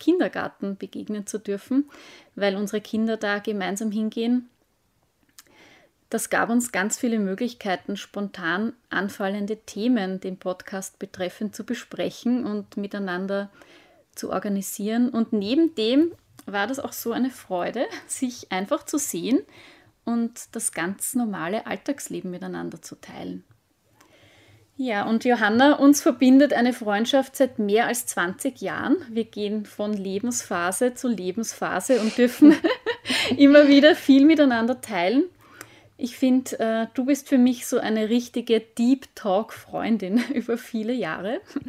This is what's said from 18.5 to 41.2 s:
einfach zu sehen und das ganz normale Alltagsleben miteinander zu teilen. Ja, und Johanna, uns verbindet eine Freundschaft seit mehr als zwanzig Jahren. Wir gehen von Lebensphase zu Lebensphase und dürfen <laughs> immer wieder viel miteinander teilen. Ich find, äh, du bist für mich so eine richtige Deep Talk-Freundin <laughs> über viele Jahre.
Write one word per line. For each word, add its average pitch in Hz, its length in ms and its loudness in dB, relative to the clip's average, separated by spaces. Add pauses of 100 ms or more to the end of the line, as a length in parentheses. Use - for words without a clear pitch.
einfach 294 320 -4
zu 311 140 -4
sehen 202 420 -2 (640)
und 233 500 -6
das - 160 -6
ganz 185 460 -6
normale 202 500 -4
Alltagsleben 190 640 -8
miteinander 175 500 -10
zu - 200 -18
teilen. 180 420 -12 (1400)
Ja, 233 300 -2
und 226 160 0
Johanna, 240 520 6
uns 277 260 6
verbindet 269 500 6
eine 240 220 2
Freundschaft 233 600 0
seit 254 240 0
mehr 208 280 2
als 240 200 -4
zwanzig 190 540 -4
Jahren. 196 360 -2 (140)
Wir 220 140 -2
gehen 208 400 -6
von 208 300 -6
Lebensphase 196 960 -2
zu 247 160 -6
Lebensphase 185 920 -2
und 220 180 -2
dürfen 247 360 8 (420)
<laughs> - 420 -4
immer 285 300 10
wieder 285 260 8
viel 269 320 6
miteinander 254 560 4
teilen. 214 420 0 (720)
Ich - 220 -8
find, 254 420 2
äh, 226 320 -2
du 254 140 -4
bist 285 220 -2
für 277 100 4
mich 247 280 4
so 247 120 0
eine 214 320 -2
richtige 240 500 0
Deep 247 540 0
Talk-Freundin 202 1120 -2
<laughs> 277 60 -4
über 233 240 -4
viele 220 340 -6
Jahre. 214 480 -6 (280)